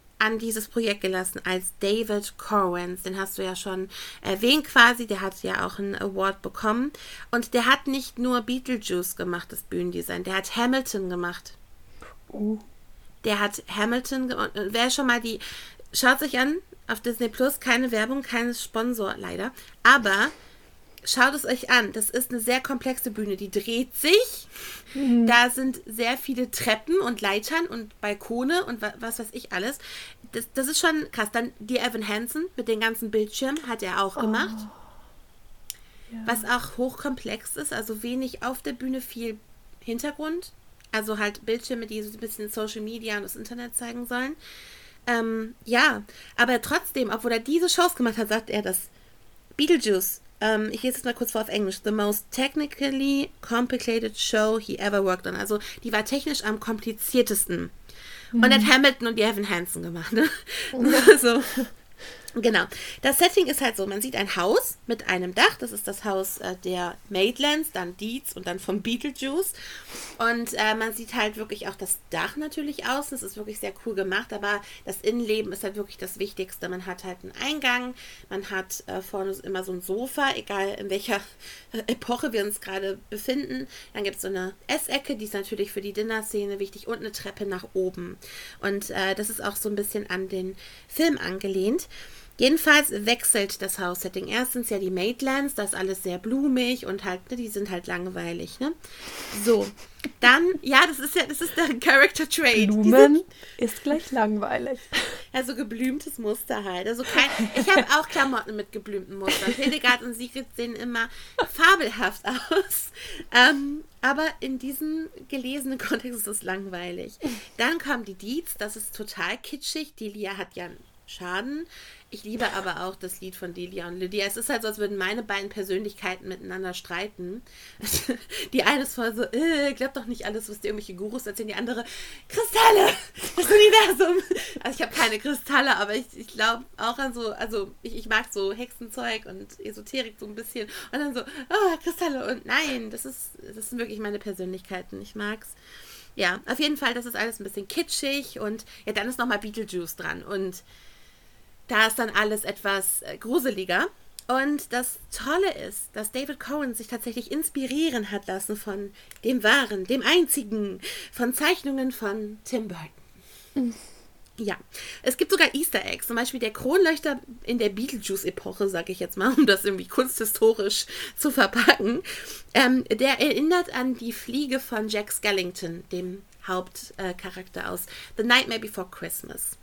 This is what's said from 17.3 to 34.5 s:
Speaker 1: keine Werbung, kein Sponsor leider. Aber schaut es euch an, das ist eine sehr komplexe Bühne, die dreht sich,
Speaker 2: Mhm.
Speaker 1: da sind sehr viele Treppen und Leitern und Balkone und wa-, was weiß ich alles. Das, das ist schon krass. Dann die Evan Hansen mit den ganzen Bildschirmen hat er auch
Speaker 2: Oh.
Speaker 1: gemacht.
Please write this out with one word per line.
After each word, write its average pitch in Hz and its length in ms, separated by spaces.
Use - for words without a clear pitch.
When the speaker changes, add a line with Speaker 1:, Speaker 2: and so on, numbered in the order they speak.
Speaker 1:
keine 247 320
Werbung, 233 320
kein 240 300
Sponsor 226 640
leider. 185 340
Aber 226 460
schaut 254 300
es 294 120
euch - 260
an, 233 220
das 220 160
ist 247 220
eine 247 100
sehr 247 200
komplexe 254 500
Bühne, 208 260
die 196 140
dreht 233 440
sich, 403 520
Speaker 2:
Mhm. 240 340
Speaker 1:
da 240 220
sind 262 360
sehr 233 320
viele 247 340
Treppen 240 480
und 240 220
Leitern 214 460
und 226 340
Balkone 240 640
und 214 160
wa-, 208 180
was 226 200
weiß 220 140
ich - 200
alles. 208 240
Das, 233 200
das 262 140
ist 311 120
schon 311 320
krass. 214 200
Dann 233 280
die 226 200
Evan 233 280
Hansen 240 380
mit 233 100
den 220 140
ganzen 226 300
Bildschirmen 262 560
hat 226 160
er 196 200
auch 294 120
Speaker 2:
Oh. - 20
Speaker 1:
gemacht. 220 500